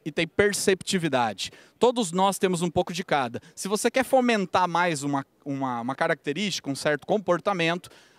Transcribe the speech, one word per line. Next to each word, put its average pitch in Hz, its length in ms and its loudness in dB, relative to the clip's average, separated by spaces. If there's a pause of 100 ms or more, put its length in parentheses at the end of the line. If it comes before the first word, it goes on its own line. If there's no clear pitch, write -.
e 156 80 -8
tem 165 140 -2
perceptividade. 165 1300 0 (260)
Todos 233 340 2
nós 190 280 2
temos 180 240 0
um 175 80 -2
pouco 180 220 -2
de 175 100 -8
cada. 127 360 -2 (140)
Se - 140 -10
você 214 240 -2
quer 262 140 0
fomentar 220 600 2
mais 170 360 0
uma, 143 200 -2 (220)
uma, 135 360 -4
uma 123 120 -4
característica, 165 720 -2
um 139 80 -2
certo 151 300 -2
comportamento, 175 840 0 (280)